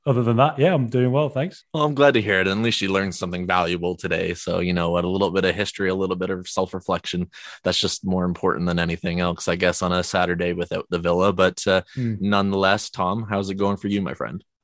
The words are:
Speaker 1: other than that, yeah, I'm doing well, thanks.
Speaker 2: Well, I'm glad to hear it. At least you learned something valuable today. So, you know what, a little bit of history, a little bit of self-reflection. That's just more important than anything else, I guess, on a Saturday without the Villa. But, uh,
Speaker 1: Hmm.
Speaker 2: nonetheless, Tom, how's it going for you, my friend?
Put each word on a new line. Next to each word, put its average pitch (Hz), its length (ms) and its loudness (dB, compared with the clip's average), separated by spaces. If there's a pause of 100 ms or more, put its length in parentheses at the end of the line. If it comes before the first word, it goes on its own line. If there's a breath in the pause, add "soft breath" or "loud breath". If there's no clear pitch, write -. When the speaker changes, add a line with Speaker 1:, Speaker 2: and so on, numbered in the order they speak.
Speaker 1:
other 123 180 4
than 113 140 2
that, 147 200 4
yeah, 170 160 4
I'm 131 140 0
doing 123 240 2
well, 147 160 2
thanks. 143 460 -6
Speaker 2:
Well, 156 100 0
I'm 147 120 2
glad 139 180 8
to 113 80 4
hear 98 180 2
it. 92 80 2
At 98 120 0
least 113 200 0
you 95 140 0
learned 95 200 0
something 90 320 -6
valuable 87 520 0
today. 87 380 -2
So, 87 240 -4
you 90 120 0
know 85 200 0
what, 87 120 0
a 90 60 0
little 95 200 0
bit 92 140 0
of 90 100 2
history, 98 360 -4
a 92 60 0
little 92 200 -2
bit 92 140 -4
of 92 180 -6
self-reflection. 90 840 -4 (360 loud breath)
That's 92 140 0
just - 260 -4
more 92 180 0
important 87 440 0
than 85 120 0
anything 85 400 -2
else, 87 300 -2
I 85 80 0
guess, 90 240 0
on 90 100 0
a 90 100 2
Saturday 87 520 0
without 87 360 -6
the 87 100 -2
Villa. 87 340 2
But, 92 340 2
uh, 95 140 4 (120)
Speaker 1:
Hmm. 117 280 -4
Speaker 2:
nonetheless, 98 680 2
Tom, 101 400 -4
how's 98 200 -2
it 98 60 -4
going 101 200 0
for 101 140 -6
you, 101 120 0
my 73 120 -4
friend? 62 280 -8 (220)